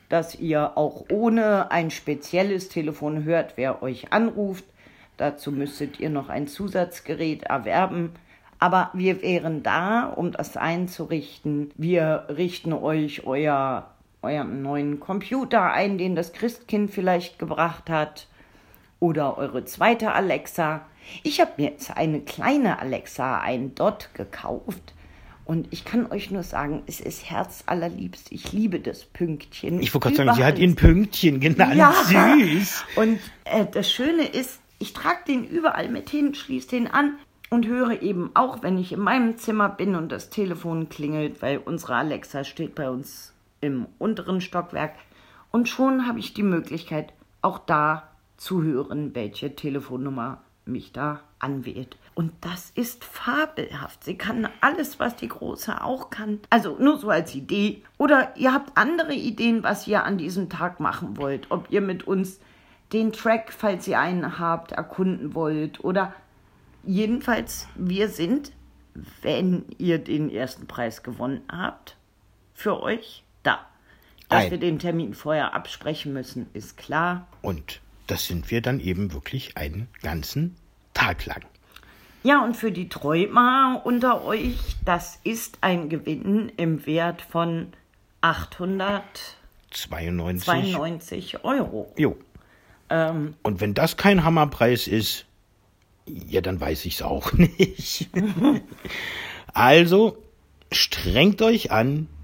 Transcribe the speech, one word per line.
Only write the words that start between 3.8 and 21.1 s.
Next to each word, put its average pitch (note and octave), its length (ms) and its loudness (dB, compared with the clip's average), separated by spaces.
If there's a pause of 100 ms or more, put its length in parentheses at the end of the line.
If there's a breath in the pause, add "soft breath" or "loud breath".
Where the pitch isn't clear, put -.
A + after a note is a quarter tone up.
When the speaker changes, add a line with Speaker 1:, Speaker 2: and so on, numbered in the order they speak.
Speaker 1:
euch B2+ 280 -8
anruft. G3+ 540 0 (540 soft breath)
Dazu D3 340 -4
müsstet C#3+ 480 -6
ihr D#3 80 -4
noch C#3+ 220 -4
ein C#3+ 180 -4
Zusatzgerät E3+ 920 -4
erwerben. E3+ 720 0 (460 soft breath)
Aber F3+ 360 4
wir F#3 280 0
wären D#3+ 420 -2
da, F#3 400 2
um - 260 -4
das - 260 -8
einzurichten. D#3 1200 -4
Wir D#3+ 520 2
richten E3+ 440 -4
euch D3+ 540 -2
euer, C3+ 640 0 (320)
euren C3+ 400 -4
neuen C#3+ 380 -2
Computer A3 720 0
ein, G3 260 0
den F#3 160 0
das E3+ 180 -2
Christkind G#3+ 600 -2
vielleicht F3+ 480 -2
gebracht D#3+ 500 -4
hat. D3+ 380 -4 (720 soft breath)
Oder D3+ 360 2
eure B2+ 280 -4
zweite A3 480 2
Alexa. D#3 760 -2 (380 loud breath)